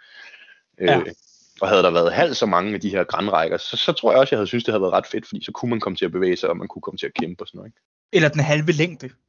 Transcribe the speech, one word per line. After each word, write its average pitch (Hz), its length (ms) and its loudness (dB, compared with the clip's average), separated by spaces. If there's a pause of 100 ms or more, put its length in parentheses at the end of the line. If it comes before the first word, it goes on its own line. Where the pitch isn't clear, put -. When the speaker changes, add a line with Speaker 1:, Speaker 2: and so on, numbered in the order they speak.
(800)
Speaker 1:
Ja. - 180 2
Speaker 2:
Øh, 85 60 -4 (560)
og 95 80 0
havde 95 140 6
der 90 80 6
været 85 220 4
halvt 143 240 2
så - 80 0
mange 95 280 2
af 95 80 -6
de 104 80 -4
her 95 140 0
grænrækker, 87 540 0
så, - 200 -8
så - 140 0
tror - 200 0
jeg 131 80 6
også, 135 160 4
jeg 113 40 -2
havde 101 80 0
syntes, 120 160 -2
det - 100 0
havde 104 80 2
været 90 120 2
ret 92 140 0
fedt, - 200 -8
fordi - 160 -10
så - 80 -12
kunne 123 180 -6
man 117 100 -2
komme 95 160 -4
til 95 100 -2
at 85 60 -4
bevæge 90 260 0
sig, 90 120 -2
og 85 80 -2
man 90 100 -10
kunne - 140 -16
komme - 160 -10
til - 80 -8
at 80 80 -10
kæmpe 87 300 -8
og - 40 -14
sådan - 100 -20
noget, 98 120 -18
ikke? - 100 -20 (340)
Speaker 1:
Eller 160 160 6
den 151 120 -2
halve 151 300 0
længde. 156 380 -2 (200)